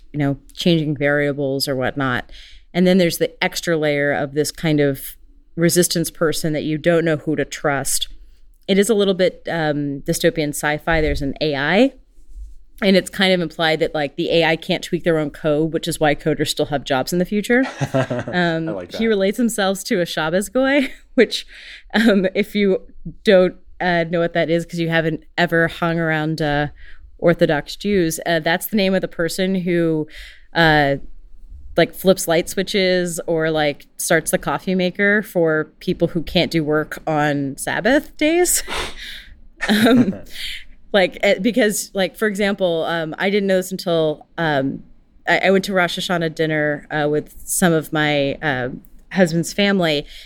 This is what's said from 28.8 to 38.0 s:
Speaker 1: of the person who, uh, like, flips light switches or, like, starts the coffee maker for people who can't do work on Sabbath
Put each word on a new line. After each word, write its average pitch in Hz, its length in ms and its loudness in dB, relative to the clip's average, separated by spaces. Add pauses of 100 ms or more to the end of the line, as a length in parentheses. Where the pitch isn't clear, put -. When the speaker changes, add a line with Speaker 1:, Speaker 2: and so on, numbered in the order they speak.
Speaker 1:
of 185 80 0
the 175 60 -2
person 185 480 -2
who, 170 500 0 (480)
uh, 151 420 4 (800)
like, - 180 2
flips 185 320 2
light 170 220 0
switches 185 760 -2
or, 160 240 0
like, 151 360 -2 (120)
starts - 320 0
the 180 80 0
coffee 165 360 -4
maker 202 480 0
for 160 440 0 (140)
people 170 280 0
who 165 140 -4
can't 160 280 0
do 160 140 0
work 151 420 -2
on 143 520 -2
Sabbath 175 580 0